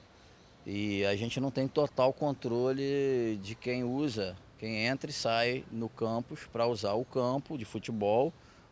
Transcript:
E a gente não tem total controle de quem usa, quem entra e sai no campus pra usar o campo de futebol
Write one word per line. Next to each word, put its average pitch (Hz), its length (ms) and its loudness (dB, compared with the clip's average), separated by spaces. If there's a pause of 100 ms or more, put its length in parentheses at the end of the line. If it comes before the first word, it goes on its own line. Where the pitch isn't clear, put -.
(640)
E 101 400 0
a 101 100 4
gente 117 240 -2
não 135 100 0
tem 131 200 0
total 135 420 4
controle 131 1300 0
de 101 140 -10
quem 123 300 -2
usa, 120 500 -2 (220)
quem 110 280 -2
entra 135 240 0
e 147 40 -8
sai 120 580 2
no 113 160 -4
campus 117 540 -4 (100)
pra 117 160 2
usar 104 280 0
o 123 100 -2
campo 131 520 -2
de 117 60 -8
futebol 113 720 2 (380)